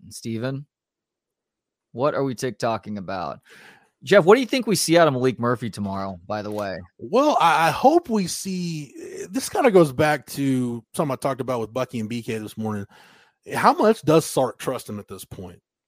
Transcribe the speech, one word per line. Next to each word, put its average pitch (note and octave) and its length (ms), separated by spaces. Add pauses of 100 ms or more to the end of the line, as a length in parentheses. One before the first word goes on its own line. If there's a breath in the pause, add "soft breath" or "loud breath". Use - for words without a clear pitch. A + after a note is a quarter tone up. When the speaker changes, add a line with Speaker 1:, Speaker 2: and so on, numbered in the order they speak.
Speaker 1:
Steven? B2 560 (1300)
What B2+ 240
are C3+ 80
we C3+ 100
TikToking A2 640
about? F2 420 (640 loud breath)
Jeff, E3+ 220
what G3 100
do C#4 60
you A#3+ 60
think C4 200
we G#3 80
see D#3+ 220
out E3+ 100
of C#3+ 60
Malik B2+ 260
Murphy A#2+ 320
tomorrow, G2 560
by G#2 160
the G#2 80
way? G2+ 280 (200)
Speaker 2:
Well, G3 400
I, D#3+ 280
I D#3 40
hope D4+ 380
we G#3+ 180
see, E3+ 640 (360)
this A3 200
kinda D4+ 200
goes F3 220
back D3+ 360
to B2+ 560 (120)
something D3 180
I B2 40
talked C3+ 240
about B2 180
with A2 140
Bucky B2+ 260
and G#2+ 100
B A#2 140
K A2 160
this G#2+ 180
morning. G#2+ 280 (680 soft breath)
How E3 200
much A#3 280
does D#3 240
Sark C3 340
trust - 300
him G#2 100
at G2 80
this F#2+ 180
point? F2+ 360 (260)